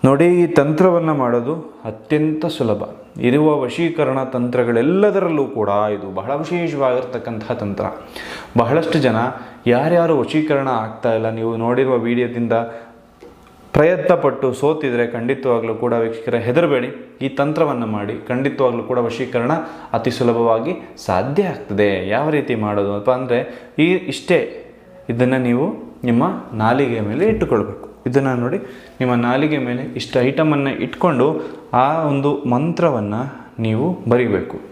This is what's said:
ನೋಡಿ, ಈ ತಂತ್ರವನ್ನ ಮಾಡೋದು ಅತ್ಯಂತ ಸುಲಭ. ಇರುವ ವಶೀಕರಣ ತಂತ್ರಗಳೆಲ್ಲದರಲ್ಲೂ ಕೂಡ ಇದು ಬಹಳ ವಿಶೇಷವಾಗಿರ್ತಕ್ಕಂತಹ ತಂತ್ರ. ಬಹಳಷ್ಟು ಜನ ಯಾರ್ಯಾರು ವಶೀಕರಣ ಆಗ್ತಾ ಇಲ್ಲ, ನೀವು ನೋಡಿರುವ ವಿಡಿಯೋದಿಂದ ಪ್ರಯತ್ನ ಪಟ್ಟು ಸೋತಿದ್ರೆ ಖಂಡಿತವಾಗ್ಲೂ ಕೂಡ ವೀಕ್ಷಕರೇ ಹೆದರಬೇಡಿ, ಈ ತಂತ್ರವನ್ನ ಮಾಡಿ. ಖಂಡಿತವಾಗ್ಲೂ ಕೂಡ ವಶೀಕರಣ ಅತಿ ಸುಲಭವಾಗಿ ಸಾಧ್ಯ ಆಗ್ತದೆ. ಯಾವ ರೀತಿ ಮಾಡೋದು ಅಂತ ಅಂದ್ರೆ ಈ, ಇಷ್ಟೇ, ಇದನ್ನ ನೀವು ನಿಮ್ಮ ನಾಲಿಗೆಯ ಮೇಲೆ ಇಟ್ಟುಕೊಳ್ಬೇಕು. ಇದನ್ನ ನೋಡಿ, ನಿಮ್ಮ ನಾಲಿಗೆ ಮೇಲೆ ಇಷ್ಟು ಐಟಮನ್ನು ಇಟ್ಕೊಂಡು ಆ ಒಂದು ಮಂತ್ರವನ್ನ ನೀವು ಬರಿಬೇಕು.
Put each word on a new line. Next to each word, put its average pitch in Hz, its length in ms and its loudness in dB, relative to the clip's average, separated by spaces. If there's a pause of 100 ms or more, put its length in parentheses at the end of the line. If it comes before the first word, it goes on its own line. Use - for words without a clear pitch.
ನೋಡಿ, 143 220 6
ಈ 175 200 4
ತಂತ್ರವನ್ನ 160 640 4
ಮಾಡೋದು 131 720 -2
ಅತ್ಯಂತ 151 600 -2
ಸುಲಭ. 110 360 -2 (380)
ಇರುವ 147 400 4
ವಶೀಕರಣ 135 640 -2
ತಂತ್ರಗಳೆಲ್ಲದರಲ್ಲೂ 139 1200 2
ಕೂಡ 107 240 -2
ಇದು 101 460 0
ಬಹಳ 107 200 -4
ವಿಶೇಷವಾಗಿರ್ತಕ್ಕಂತಹ 131 1200 -2
ತಂತ್ರ. 101 300 -4 (720)
ಬಹಳಷ್ಟು 139 400 2
ಜನ 120 180 4 (500)
ಯಾರ್ಯಾರು 160 520 4
ವಶೀಕರಣ 147 500 0
ಆಗ್ತಾ 113 460 -2
ಇಲ್ಲ, 113 160 0
ನೀವು 113 260 -2
ನೋಡಿರುವ 123 420 2
ವಿಡಿಯೋದಿಂದ 120 540 0 (1200)
ಪ್ರಯತ್ನ 160 420 4
ಪಟ್ಟು 135 380 0
ಸೋತಿದ್ರೆ 139 540 0
ಖಂಡಿತವಾಗ್ಲೂ 117 680 -2
ಕೂಡ 120 180 -2
ವೀಕ್ಷಕರೇ 117 460 -2
ಹೆದರಬೇಡಿ, 127 840 0
ಈ 135 60 -2
ತಂತ್ರವನ್ನ 143 560 0
ಮಾಡಿ. 107 440 -6
ಖಂಡಿತವಾಗ್ಲೂ 123 540 0
ಕೂಡ 123 160 -2
ವಶೀಕರಣ 120 540 -2 (400)
ಅತಿ 113 180 0
ಸುಲಭವಾಗಿ 117 840 0 (120)
ಸಾಧ್ಯ 131 360 0
ಆಗ್ತದೆ. 101 680 0
ಯಾವ 139 220 0
ರೀತಿ 139 240 0
ಮಾಡೋದು 104 400 -2
ಅಂತ 104 160 0
ಅಂದ್ರೆ 127 580 -2 (100)
ಈ, 170 160 4
ಇಷ್ಟೇ, - 680 -2 (440)
ಇದನ್ನ 123 280 2
ನೀವು 123 380 0 (300)
ನಿಮ್ಮ 127 360 2 (120)
ನಾಲಿಗೆಯ 117 480 2
ಮೇಲೆ 113 260 0
ಇಟ್ಟುಕೊಳ್ಬೇಕು. - 640 0 (180)
ಇದನ್ನ 131 280 2
ನೋಡಿ, 135 240 -2 (420)
ನಿಮ್ಮ 123 140 2
ನಾಲಿಗೆ 135 440 2
ಮೇಲೆ 123 240 -4
ಇಷ್ಟು 123 380 -4
ಐಟಮನ್ನು 139 500 2
ಇಟ್ಕೊಂಡು 139 680 0 (320)
ಆ 143 300 2
ಒಂದು 143 420 0
ಮಂತ್ರವನ್ನ 127 680 0 (440)
ನೀವು 117 400 -2 (100)
ಬರಿಬೇಕು. 113 520 0 (100)